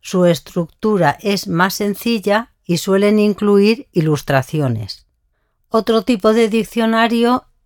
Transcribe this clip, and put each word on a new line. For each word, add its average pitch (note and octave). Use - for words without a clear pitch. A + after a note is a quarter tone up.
su F3+
estructura E3+
es G3+
más F3+
sencilla G#3
y E3+
suelen G3+
incluir G#3
ilustraciones. C#3
Otro A3
tipo A3
de A3+
diccionario A3+